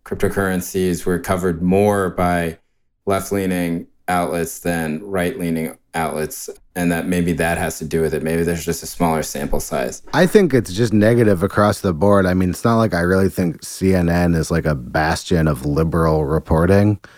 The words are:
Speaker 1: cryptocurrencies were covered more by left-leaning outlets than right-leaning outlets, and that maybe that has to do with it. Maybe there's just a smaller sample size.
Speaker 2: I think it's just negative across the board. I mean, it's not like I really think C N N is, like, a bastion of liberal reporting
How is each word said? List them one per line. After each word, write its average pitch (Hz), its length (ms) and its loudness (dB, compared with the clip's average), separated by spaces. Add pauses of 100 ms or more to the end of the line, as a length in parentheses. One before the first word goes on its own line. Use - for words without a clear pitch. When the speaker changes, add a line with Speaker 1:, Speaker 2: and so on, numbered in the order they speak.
Speaker 1:
cryptocurrencies 92 1000 -2
were 90 120 0
covered 87 440 -2
more 98 500 2
by 85 480 -2 (480)
left-leaning 92 800 -2 (220)
outlets 87 500 -2
than 80 420 -4
right-leaning 87 760 -4 (160)
outlets, 78 560 -6 (260)
and 87 160 0
that 82 160 -2
maybe 90 260 0
that 82 240 0
has 82 220 -6
to 80 60 -10
do 80 160 -2
with 78 120 0
it. - 80 -4
Maybe 80 220 -2
there's 85 200 -2
just 82 200 -6
a - 20 -14
smaller 80 380 -2
sample 71 360 -2
size. - 440 -6 (100)
Speaker 2:
I 165 140 4
think 185 260 4
it's 107 200 0
just 110 200 0
negative 107 480 4
across 101 380 2
the 95 140 0
board. 98 320 4
I 90 80 2
mean, 92 180 2
it's - 120 -8
not 117 140 2
like 110 160 2
I 85 60 0
really 95 300 2
think 87 340 -4
C 95 320 0
N 87 140 2
N 87 260 2
is, 80 160 -2
like, 80 140 0
a 78 100 2
bastion 78 720 0
of - 180 -2
liberal 80 600 2
reporting 90 760 2 (180)